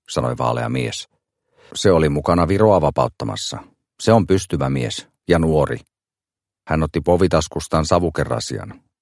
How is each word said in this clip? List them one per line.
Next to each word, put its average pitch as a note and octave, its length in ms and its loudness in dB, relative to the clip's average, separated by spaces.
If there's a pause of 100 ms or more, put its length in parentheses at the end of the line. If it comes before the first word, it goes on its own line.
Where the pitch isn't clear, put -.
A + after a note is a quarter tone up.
sanoi B1 280 -4
vaalea A#2+ 320 -4
mies. B2 400 -6 (640)
Se - 160 4
oli D#2+ 180 4
mukana E2 380 0
Viroa G2 340 4
vapauttamassa. B1 800 -4 (360)
Se G#2+ 140 2
on A2+ 140 4
pystyvä D#2 420 0
mies B1 380 -4 (200)
ja E2+ 120 4
nuori. D2+ 380 0 (920)
Hän D#2+ 160 0
otti D#2+ 180 -4
povitaskustaan E2 840 0
savukerrasian. - 960 -4 (200)